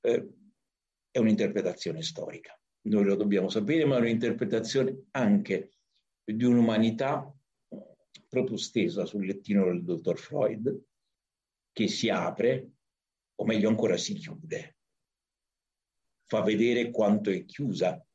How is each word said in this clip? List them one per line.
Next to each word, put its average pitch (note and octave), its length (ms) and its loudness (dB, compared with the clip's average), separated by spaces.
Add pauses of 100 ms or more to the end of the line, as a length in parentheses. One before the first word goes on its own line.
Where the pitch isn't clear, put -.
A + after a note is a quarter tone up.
Eh, - 280 0 (800)
è - 80 -2
un'interpretazione G2+ 840 0
storica, - 560 -12 (240)
noi G#2+ 220 2
lo G2 120 2
dobbiamo G2+ 320 0
sapere, A2 360 0
ma C#3 120 2
è B2 40 2
un'interpretazione A#2 1080 -2
anche - 600 0 (540)
di A2 200 -2
un'umanità A#2 920 2 (920)
proprio A2+ 280 -2
stesa F#2+ 480 -2
sul G2 220 -6
lettino G2 380 0
del F2+ 180 0
dottor F2 360 -2
Freud, A2+ 640 -2 (880)
che G#2+ 160 -2
si - 200 -2
apre, G2+ 600 0 (640)
o G#2 100 -6
meglio G#2+ 240 2
ancora G#2+ 280 2
si - 180 -4
chiude, - 640 -12 (1500)
fa - 160 -2
vedere A#2 480 2
quanto G#2 400 2
è F2+ 140 -2
chiusa F2+ 600 -4 (100)